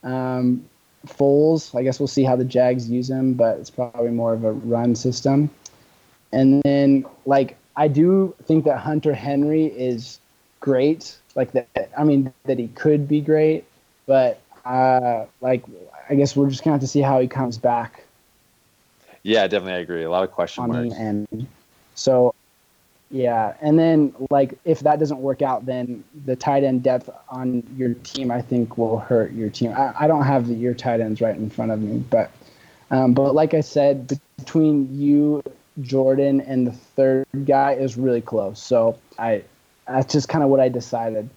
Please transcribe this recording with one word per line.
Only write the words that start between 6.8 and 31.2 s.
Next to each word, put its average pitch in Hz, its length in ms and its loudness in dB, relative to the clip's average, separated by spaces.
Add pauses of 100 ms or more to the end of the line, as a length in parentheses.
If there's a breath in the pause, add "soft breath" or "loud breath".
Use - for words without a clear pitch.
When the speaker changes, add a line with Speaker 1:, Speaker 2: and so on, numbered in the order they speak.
Speaker 1:
like, 139 320 0 (180)
I 151 120 2
do 175 460 2 (120)
think 160 200 2
that 139 140 2
Hunter 156 340 -2
Henry 143 540 0
is 123 520 -6 (420)
great. 139 560 0 (180)
Like, 131 160 -2
that, - 460 -4
I 147 60 -2
mean, 139 300 2 (120)
that 131 120 -2
he 120 120 -6
could 147 380 0
be 151 140 0
great, 156 440 0 (420)
but, 131 320 2 (260)
uh, 127 600 2 (160)
like, 127 220 0 (460)
I 147 60 0
guess 139 200 2
we're 139 140 2
just 131 140 -8
gonna 156 100 2
have 143 80 0
to 135 60 -4
see 143 140 0
how 135 180 2
he 127 80 2
comes 127 300 -6
back 117 460 -2 (1200 soft breath)
Speaker 2:
Yeah, 104 240 2
definitely, 92 260 -4
I 90 60 -4
agree. 82 240 -6
A 80 60 -6
lot 90 140 0
of 92 80 -6
question 87 320 -6
Speaker 1:
on 120 80 -4
Speaker 2:
marks. 120 240 -4
Speaker 1:
the - 60 -16
end. 110 460 -6 (480)
So, 123 380 2 (800)
yeah, 120 500 -2
and 151 180 2
then, 156 340 2 (160)
like, 139 360 0
if 160 160 0
that 151 180 2
doesn't 147 200 -2
work 135 220 -4
out, 127 240 -2
then 123 380 -6 (220)
the 131 100 -2
tight 139 280 0
end 127 200 0
depth 127 260 0 (200)
on 127 340 -6 (140)
your 123 180 -2
team, 131 360 -8
I 120 100 -4
think, 120 360 -4
will 113 220 0
hurt 113 340 0
your 110 160 -6
team. 113 260 -4
I, 131 260 -2
I 151 60 2
don't 151 160 2
have 135 240 0
the, 120 60 -2
your 120 200 -2
tight 120 260 -2
ends 110 220 -4